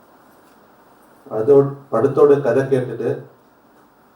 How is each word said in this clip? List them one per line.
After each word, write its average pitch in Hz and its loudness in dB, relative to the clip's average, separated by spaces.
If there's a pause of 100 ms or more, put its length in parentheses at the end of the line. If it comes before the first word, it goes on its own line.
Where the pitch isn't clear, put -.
(1300)
அதோட 139 2 (180)
படத்தோட 139 2
கதை 123 0
கேட்டுட்டு 127 -4 (920)